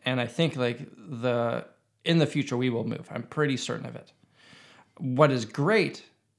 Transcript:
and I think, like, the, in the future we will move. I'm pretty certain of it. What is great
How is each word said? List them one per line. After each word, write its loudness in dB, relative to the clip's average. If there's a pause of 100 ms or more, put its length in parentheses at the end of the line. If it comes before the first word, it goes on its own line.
and 0
I -2
think, -2
like, -4 (100)
the, -2 (400)
in 4
the 6
future -2
we 0
will -2
move. -8
I'm -6
pretty -2
certain -6
of -12
it. -18 (840)
What 4
is 0
great 0 (380)